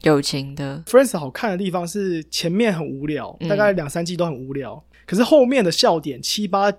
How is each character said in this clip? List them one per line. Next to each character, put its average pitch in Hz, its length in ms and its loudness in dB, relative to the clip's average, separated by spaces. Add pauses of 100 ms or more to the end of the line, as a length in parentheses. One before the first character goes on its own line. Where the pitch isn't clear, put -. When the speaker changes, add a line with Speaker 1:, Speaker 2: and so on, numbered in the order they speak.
Speaker 1:
友 147 200 4
情 139 320 -6
的。 143 320 -8
Speaker 2:
Friends 247 320 4
好 143 100 -6
看 214 220 -6
的 180 60 -2
地 190 120 -4
方 175 200 -4
是 180 420 -4
前 170 220 -4
面 214 200 2
很 160 140 -6
无 135 220 -6
聊， 139 320 -6
Speaker 1:
嗯。 170 80 -4
Speaker 2:
大 160 80 2
概 208 160 4
两 160 180 -4
三 175 140 -4
季 175 120 -6
都 170 80 0
很 170 80 -2
无 131 200 -10
聊。 131 280 -8 (240)
可 - 120 -4
是 233 80 4
后 285 200 8
面 247 200 4
的 170 80 2
笑 180 260 4
点， 135 240 -8
七 - 240 -4
八， 196 320 2